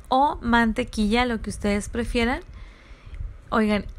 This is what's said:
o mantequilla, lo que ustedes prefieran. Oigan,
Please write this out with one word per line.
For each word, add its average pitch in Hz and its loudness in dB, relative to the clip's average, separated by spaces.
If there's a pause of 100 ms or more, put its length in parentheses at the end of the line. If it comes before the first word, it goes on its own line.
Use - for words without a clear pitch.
o 269 2
mantequilla, 233 2
lo 233 -2
que - -6
ustedes 196 -2
prefieran. 233 0 (1080)
Oigan, 208 2 (140)